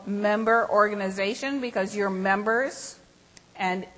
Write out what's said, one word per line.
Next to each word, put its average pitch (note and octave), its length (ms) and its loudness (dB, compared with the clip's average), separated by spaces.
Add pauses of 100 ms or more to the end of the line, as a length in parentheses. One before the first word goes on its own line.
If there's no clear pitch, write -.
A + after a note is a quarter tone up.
member G#3+ 600 2
organization, G#3 960 0
because G#3 340 -4
your G3+ 140 0
members G#3 880 0 (580)
and F#3 300 -2 (120)